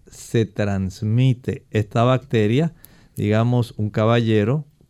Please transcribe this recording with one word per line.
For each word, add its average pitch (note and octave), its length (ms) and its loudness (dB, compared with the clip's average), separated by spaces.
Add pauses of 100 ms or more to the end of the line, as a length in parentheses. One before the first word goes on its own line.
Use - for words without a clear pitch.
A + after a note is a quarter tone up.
se - 380 -4
transmite G#2+ 1200 -2
esta A2 340 -2
bacteria. B2 720 0 (420)
Digamos, A2+ 640 0
un G#2+ 140 -4
caballero A2+ 720 2 (240)